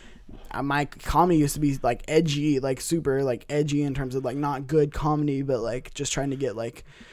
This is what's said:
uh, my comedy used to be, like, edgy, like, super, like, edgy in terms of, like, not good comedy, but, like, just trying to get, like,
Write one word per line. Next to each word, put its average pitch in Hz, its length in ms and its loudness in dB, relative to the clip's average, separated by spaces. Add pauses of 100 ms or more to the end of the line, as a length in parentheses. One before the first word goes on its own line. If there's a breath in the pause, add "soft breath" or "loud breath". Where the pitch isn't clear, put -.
(520 loud breath)
uh, - 100 -6
my 143 240 0
comedy 170 540 2
used 143 160 2
to 147 40 -6
be, 143 220 2
like, 123 260 0
edgy, 147 520 4
like, 135 200 -2
super, 139 440 0
like, 127 260 -2
edgy 147 320 2
in 139 140 -2
terms 131 180 -4
of, 131 100 -2
like, 131 140 -2
not 143 300 -2
good 151 260 4
comedy, 147 480 0
but, 135 180 0
like, 113 360 -4
just 139 180 -4
trying 139 160 -2
to 131 60 -2
get, 131 200 -2
like, 113 280 -8 (300 loud breath)